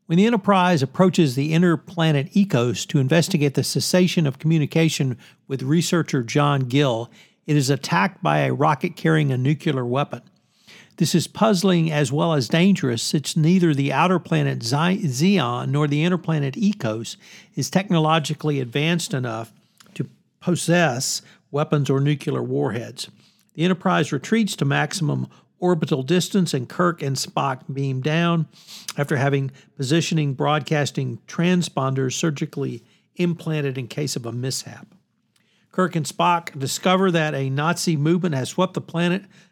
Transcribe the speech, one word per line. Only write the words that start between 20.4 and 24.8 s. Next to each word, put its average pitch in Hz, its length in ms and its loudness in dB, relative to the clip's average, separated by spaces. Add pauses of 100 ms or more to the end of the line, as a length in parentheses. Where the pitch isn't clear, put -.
weapons 147 400 -2
or 135 100 2
nuclear 139 440 -2
warheads. 123 680 -4 (460)
The 151 80 -2
Enterprise 175 480 0
retreats 214 460 0
to - 80 0
maximum 143 640 -2 (280)